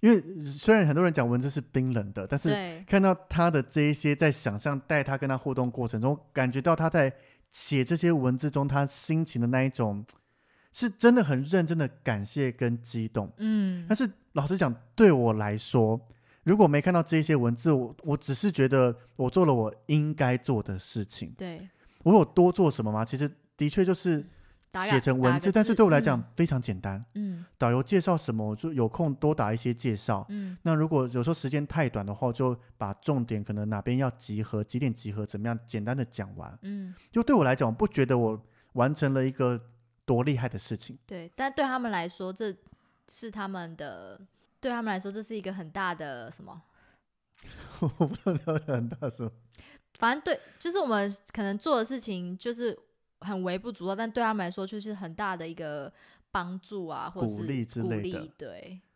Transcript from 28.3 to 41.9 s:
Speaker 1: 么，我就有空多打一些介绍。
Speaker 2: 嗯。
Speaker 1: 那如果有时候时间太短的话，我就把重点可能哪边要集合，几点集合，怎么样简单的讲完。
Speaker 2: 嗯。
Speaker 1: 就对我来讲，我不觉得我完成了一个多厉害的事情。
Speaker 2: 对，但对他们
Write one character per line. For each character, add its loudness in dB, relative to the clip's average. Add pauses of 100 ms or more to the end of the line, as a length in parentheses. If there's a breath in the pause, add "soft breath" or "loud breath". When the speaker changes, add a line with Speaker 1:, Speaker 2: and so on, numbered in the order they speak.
Speaker 1:
么， -2
我 -4
就 -6
有 2
空 -2
多 0
打 0
一 -2
些 -2
介 -2
绍。 -2
Speaker 2:
嗯。 -10
Speaker 1:
那 2
如 2
果 2
有 0
时 0
候 2
时 -6
间 -2
太 0
短 -4
的 -6
话， -4
我 0
就 0 (180 soft breath)
把 -6
重 -2
点 -4
可 -8
能 -4
哪 -2
边 0
要 0
集 -8
合， -4
几 -6
点 0
集 -8
合， -6
怎 -10
么 -4
样 -2 (120)
简 -6
单 -4
的 -2
讲 -10
完。 -16
Speaker 2:
嗯。 -10 (200 loud breath)
Speaker 1:
就 2
对 4
我 6
来 4
讲， 0
我 0
不 0
觉 2
得 2
我 0 (280 soft breath)
完 2
成 0
了 2
一 0
个 -2 (360)
多 2
厉 0
害 -4
的 -8
事 -8
情。 -14
Speaker 2:
对， -14
但 -4
对 0
他 -2
们 -4